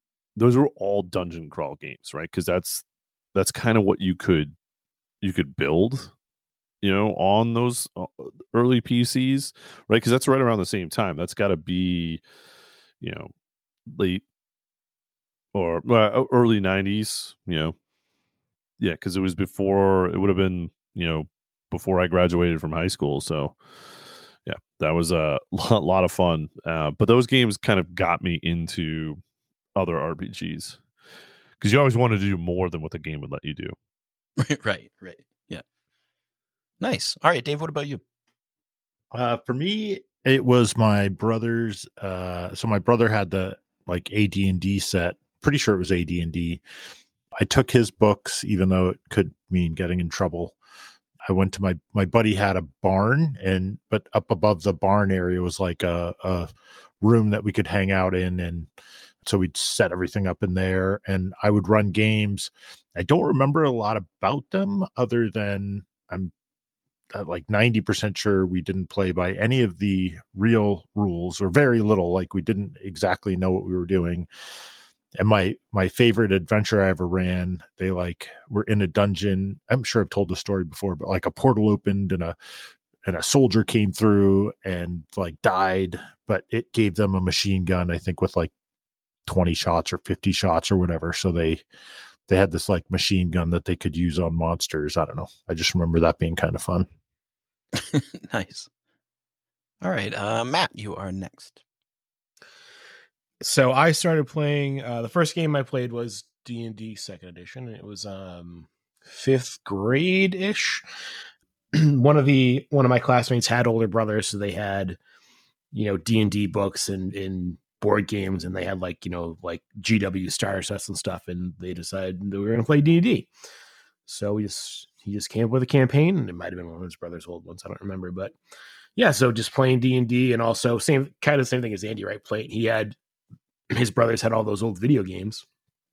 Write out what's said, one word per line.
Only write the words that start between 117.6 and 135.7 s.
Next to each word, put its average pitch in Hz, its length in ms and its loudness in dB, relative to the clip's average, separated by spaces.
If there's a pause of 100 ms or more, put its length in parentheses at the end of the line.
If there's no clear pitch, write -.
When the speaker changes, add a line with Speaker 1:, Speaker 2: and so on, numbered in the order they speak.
Speaker 4:
board 104 280 2
games, 95 360 -4
and 90 120 -6
they 90 80 -6
had, 92 160 -6
like, 90 240 -8
you 92 60 -10
know, 85 320 -8
like, 87 200 -10 (180)
G 110 200 2
W 95 300 -4
Star 98 320 -4
Sets - 260 -8
and 95 100 -8
stuff, 90 300 -8
and 90 320 -8
they 90 140 -10
decided 92 460 -8 (100)
that 98 80 -6
we 101 80 -4
were 110 60 -2
gonna 113 120 0
play 147 180 4
D 165 160 6
and 175 60 4
D. 208 240 0 (800)
So 104 280 -6
we 107 100 -2
just, - 440 -12 (100)
he 101 160 -12
just 101 160 -8
came 113 160 0
up 110 60 -2
with 127 120 2
a - 20 -6
campaign, 147 520 4
and 117 120 -4
it 87 40 -12
might 87 180 -12
have 90 40 -10
been 87 120 -12
one 82 100 -14
of 90 60 -12
his 87 120 -14
brother's 85 320 -14
old 87 180 -16
ones, 87 180 -20
I 95 40 -16
don't 90 140 -12
remember, 92 300 -10
but 92 200 -8 (640)
yeah, 208 160 4
so 127 200 4
just 110 220 -4
playing 131 260 4
D 127 160 2
and 123 120 2
D, 123 260 2
and 113 80 0
also 117 360 0
same, 139 440 0
kind 143 180 2
of 123 80 0
same 127 140 -2
thing 110 120 -6
as 98 100 -8
Andy, 104 200 -8
right? 101 200 -10
Play, 110 240 -6
he 110 180 -4
had, 110 300 -2 (560)
<clears throat> - 180 -16
his 117 220 0
brothers 117 300 2
had 113 100 2
all 113 120 0
those 104 200 -2
old 104 160 -4
video 123 240 4
games, 92 420 -10 (460)